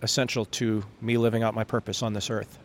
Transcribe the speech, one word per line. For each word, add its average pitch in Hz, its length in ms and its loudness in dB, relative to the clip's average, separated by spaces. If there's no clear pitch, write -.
essential 117 440 0
to 107 400 0
me 117 160 2
living 113 260 4
out 110 100 2
my 110 120 -2
purpose - 360 -2
on 110 120 -2
this 101 160 -4
earth. 110 360 -6